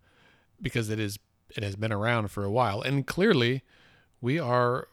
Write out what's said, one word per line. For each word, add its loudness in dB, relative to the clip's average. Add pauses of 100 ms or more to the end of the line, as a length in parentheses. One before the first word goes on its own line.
(600)
because -2
it -2
is, -4 (380)
it -6
has -4
been -2
around 0
for -4
a -2
while. 2
And 0
clearly, 2 (580)
we 0
are 0